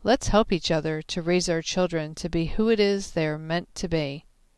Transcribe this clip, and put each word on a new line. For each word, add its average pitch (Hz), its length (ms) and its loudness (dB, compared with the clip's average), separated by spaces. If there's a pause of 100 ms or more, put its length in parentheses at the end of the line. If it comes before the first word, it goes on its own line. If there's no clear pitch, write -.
Let's 226 260 2
help 208 220 4
each 170 200 -2
other 156 320 -2
to - 180 -6
raise 175 300 2
our 165 100 0
children 165 540 -2
to 170 160 -6
be 165 160 0
who 220 240 2
it 214 100 4
is 202 300 2
they 160 160 0
are 151 100 -2
meant 160 380 -4
to 180 140 -6
be. 151 360 -2 (340)